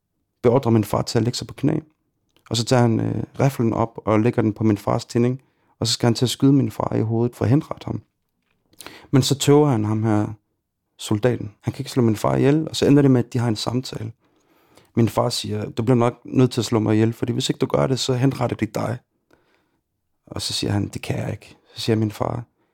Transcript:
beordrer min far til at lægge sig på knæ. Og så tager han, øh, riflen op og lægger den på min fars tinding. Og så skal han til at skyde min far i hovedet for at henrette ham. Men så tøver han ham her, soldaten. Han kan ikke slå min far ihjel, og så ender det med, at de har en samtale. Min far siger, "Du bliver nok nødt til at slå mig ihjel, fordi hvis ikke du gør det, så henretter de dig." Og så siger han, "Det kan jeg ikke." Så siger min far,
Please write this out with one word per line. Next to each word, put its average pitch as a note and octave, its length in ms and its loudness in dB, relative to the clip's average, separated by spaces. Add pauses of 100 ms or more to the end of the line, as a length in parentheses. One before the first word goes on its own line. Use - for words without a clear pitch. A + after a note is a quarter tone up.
(440)
beordrer A#2+ 280 4
min A2 120 4
far A#2+ 180 -2
til - 160 -4
at A#2 60 0
lægge A#2+ 140 -4
sig A#2 100 -10
på - 60 -16
knæ. - 260 -2 (680)
Og A2+ 80 -4
så A#2 80 -2
tager B2 160 2
han, A2+ 180 2
øh, A2 240 -4 (160)
riflen B2 340 0
op - 320 -4
og A2 140 2
lægger A#2+ 220 0
den G#2+ 120 0
på - 100 -6
min G#2+ 140 4
fars A#2+ 280 -2
tinding. B2 360 -2 (380)
Og A2+ 80 -2
så A#2 60 0
skal - 140 0
han A#2 60 4
til B2 120 0
at A2+ 40 0
skyde C#3 240 4
min A#2+ 180 2
far - 240 -4
i A2+ 60 0
hovedet A#2 340 -2
for A2 100 -2
at G#2+ 40 2
henrette - 360 0
ham. A#2 160 -8 (1080)
Men C3 100 4
så C3+ 160 0
tøver D3 300 4
han A2 180 0
ham G#2+ 180 -2
her, A2 300 0 (640)
soldaten. G#2+ 540 -2 (100)
Han - 120 -4
kan - 80 -10
ikke C3 100 -12
slå B2+ 120 0
min A2+ 120 4
far C3+ 200 0
ihjel, C#3+ 340 2
og - 60 -12
så - 100 0
ender C#3+ 160 6
det C#3 100 6
med, B2 120 4
at - 100 -12
de B2 60 -2
har A#2+ 80 -2
en A2 80 -2
samtale. A2 560 -8 (840)
Min A#2 140 4
far A#2+ 200 0
siger, G#2 400 -6
"Du - 140 -6
bliver B2+ 120 4
nok A#2+ 180 2 (120)
nødt B2+ 260 2
til B2 100 -2
at A2 40 -2
slå A2+ 140 0
mig G#2+ 160 2
ihjel, A2+ 180 2
fordi - 200 -4
hvis B2 160 -2
ikke D3+ 100 -2
du C3+ 60 0
gør C#3 220 0
det, C3 120 -2
så - 140 -2
henretter B2 440 0
de - 80 -4
dig." A2+ 320 -4 (1300)
Og - 140 -10
så - 120 -6
siger - 180 -2
han, G2+ 160 -2
"Det - 140 -10
kan - 160 -6
jeg A2 140 -6
ikke." - 260 -14 (180)
Så - 60 -12
siger A2+ 140 0
min G#2+ 160 -2
far, C2 320 -6 (300)